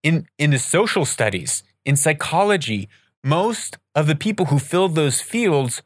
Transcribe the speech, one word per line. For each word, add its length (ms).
In, 240
in 140
the 80
social 460
studies, 580
in 100
psychology, 920
most 560
of 140
the 80
people 300
who 120
fill 300
those 320
fields 640